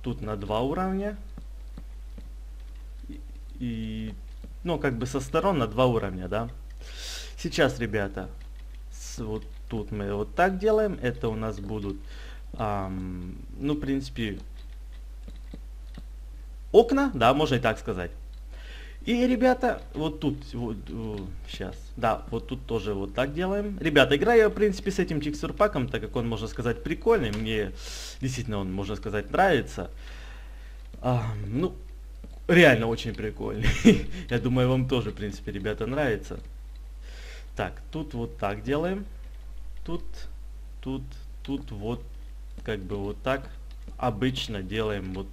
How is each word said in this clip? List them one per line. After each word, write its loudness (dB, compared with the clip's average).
тут -4
на -2
два 0
уровня. 0
И, -10
и, -4
ну, 2
как 2
бы 0
со -2
сторон 2
на 4
два 4
уровня, 2
да. -2
Сейчас, 4
ребята, -2
с-, -8
вот -4
тут -4
мы -2
вот -2
так 4
делаем. 4
Это 0
у -2
нас -2
будут, -4
ам, -4
ну, 0
в 0
принципе, -2
окна, 10
да, 8
можно 4
и 4
так 2
сказать. -2
И, 4
ребята, 4
вот -2
тут, 0
вот, -2
э, -4
щас, -6
да, 2
вот -4
тут -6
тоже 0
вот -2
так 0
делаем. -2
Ребята, 8
играю 8
я, 10
в 0
принципе, 2
с 0
этим 2
текстурпаком, 2
так -2
как -4
он, 0
можно -2
сказать, -2
прикольный. 4
Мне 0
действительно -2
он, -2
можно -2
сказать, -2
нравится. 4
Ам, 0
ну, 0
реально 10
очень 0
прикольный. 0
<laughs> 8
Я 2
думаю, 4
вам 4
тоже, 2
в -8
принципе, -6
ребята, -2
нравится. 0
Так, -2
тут -6
вот -4
так -2
делаем. 0
Тут, -2
тут, -4
тут -4
вот -4
как -2
бы -4
вот -4
так -2
обычно 0
делаем -2
вот -6